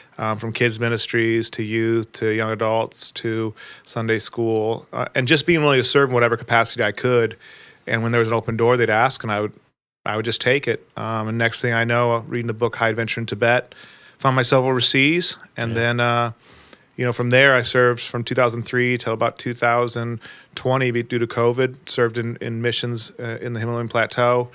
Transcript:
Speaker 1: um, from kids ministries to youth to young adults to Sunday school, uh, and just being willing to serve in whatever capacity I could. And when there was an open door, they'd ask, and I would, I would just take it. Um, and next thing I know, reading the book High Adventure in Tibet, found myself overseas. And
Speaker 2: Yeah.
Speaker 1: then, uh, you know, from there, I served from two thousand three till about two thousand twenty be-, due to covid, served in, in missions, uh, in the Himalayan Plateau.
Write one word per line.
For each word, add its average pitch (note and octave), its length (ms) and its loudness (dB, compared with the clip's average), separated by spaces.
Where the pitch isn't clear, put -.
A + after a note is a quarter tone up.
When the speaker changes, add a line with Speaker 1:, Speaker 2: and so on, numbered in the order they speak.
Speaker 1:
um, A2 200 -4
from A2+ 160 -8
kids A2+ 260 -2
ministries A2+ 720 0
to - 140 -6
youth A2+ 500 -2
to A2+ 160 -2
young A2 200 -2
adults A2 600 -2
to A2 420 -4
Sunday A2+ 360 -2
school, A2+ 720 -2
uh, - 220 -4
and C3 120 0
just D#3 180 4
being E3+ 180 2
willing C#3 180 4
to - 20 2
serve C#3 280 2
in - 20 2
whatever A#2 240 4
capacity A#2 440 0
I G#2 120 0
could. A#2+ 420 0
And A2+ 160 -2
when A#2 100 0
there A#2+ 60 4
was A2+ 100 2
an A#2 60 -2
open A2+ 200 -4
door, A#2 220 4
they'd A#2 120 2
ask, A#2 340 0
and A2 100 -4
I G#2 80 -2
would, G#2+ 120 -4
I G#2+ 100 -4
would A2 80 -2
just A2+ 160 -2
take C3+ 260 2
it. A2+ 300 -2
Um, A2 320 -4
and A2+ 100 -2
next A#2 220 0
thing A#2+ 140 0
I A2+ 100 2
know, A#2+ 360 2
reading A#2 280 -6
the A2+ 60 -2
book A2+ 240 -2
High A2+ 120 2
Adventure A2 300 -2
in A2+ 60 -6
Tibet, A#2 500 0
found C3 200 2
myself C3 260 4
overseas. C3+ 720 2
And A#2 140 -4
Speaker 2:
Yeah. A2+ 40 -4
Speaker 1:
then, A#2+ 240 0
uh, A#2+ 320 2
you B2+ 80 -4
know, B2 80 0
from A#2+ 200 -2
there, C3+ 220 8
I B2 80 4
served B2 380 2
from A#2 240 -6
two B2+ 120 -6
thousand A#2+ 260 0
three B2 360 0
till A2+ 140 -6
about A#2 260 -2
two B2 160 -6
thousand A#2+ 680 -2
twenty B2+ 360 0
be-, A#2 120 -2
due A#2+ 160 -4
to A#2 80 0
covid, B2 640 0
served A#2 280 0
in, A#2 220 -6
in A#2 220 -6
missions, A#2+ 580 -2
uh, A#2 220 -8
in A#2+ 100 -8
the A#2 80 -6
Himalayan A#2 300 -4
Plateau. B2 640 2